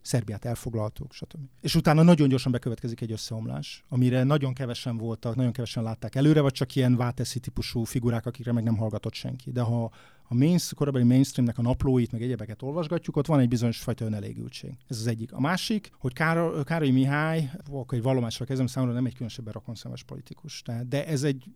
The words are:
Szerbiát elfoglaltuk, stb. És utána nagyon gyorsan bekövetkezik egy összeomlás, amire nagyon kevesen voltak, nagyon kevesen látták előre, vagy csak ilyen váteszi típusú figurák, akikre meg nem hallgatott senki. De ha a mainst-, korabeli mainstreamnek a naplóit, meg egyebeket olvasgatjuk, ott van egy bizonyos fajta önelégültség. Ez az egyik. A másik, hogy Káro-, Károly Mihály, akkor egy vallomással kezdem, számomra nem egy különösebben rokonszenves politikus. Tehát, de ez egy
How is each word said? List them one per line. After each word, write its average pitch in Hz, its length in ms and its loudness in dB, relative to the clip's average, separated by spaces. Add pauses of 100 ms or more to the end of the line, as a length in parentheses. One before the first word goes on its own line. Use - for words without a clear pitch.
Szerbiát 107 400 -4
elfoglaltuk, 117 680 -6
stb. - 260 -16 (220)
És 139 140 -2
utána 160 280 6
nagyon 156 240 10
gyorsan 131 240 2
bekövetkezik 120 500 -4
egy 113 100 -4
összeomlás, 117 760 -8
amire 123 340 4
nagyon 139 300 2
kevesen 120 440 -6
voltak, 113 380 -4
nagyon 123 160 2
kevesen 117 320 -6
látták 113 320 -6
előre, 147 260 6
vagy 139 100 4
csak - 240 -4
ilyen 127 200 4
váteszi 120 440 -2
típusú - 440 -6
figurák, 117 420 -2
akikre 120 260 -6
meg 117 120 0
nem 113 140 2
hallgatott 110 360 -4
senki. 127 380 -10
De 123 100 -2
ha 117 300 -2 (320)
a - 120 -8
mainst-, 160 380 4
korabeli 139 300 0
mainstreamnek 123 540 4
a 120 40 -4
naplóit, 123 500 2
meg 113 100 -6
egyebeket 113 400 -6
olvasgatjuk, 147 540 -4
ott 143 100 0
van 151 140 4
egy 123 80 6
bizonyos 117 300 0
fajta 117 280 -6
önelégültség. 110 720 -8 (100)
Ez 117 100 -8
az 110 100 -4
egyik. 113 260 -4
A - 60 -10
másik, 180 580 -2
hogy 127 160 -4
Káro-, 165 500 0
Károly 160 260 0
Mihály, 143 640 2 (200)
akkor 131 260 -6
egy 110 60 -2
vallomással 123 440 0
kezdem, 131 200 0
számomra 123 280 -2
nem 127 100 -2
egy 123 80 -4
különösebben 110 400 -10
rokonszenves 120 500 -12
politikus. - 580 -16
Tehát, 120 260 -6
de 139 200 -2
ez 143 160 0
egy 135 200 -2 (120)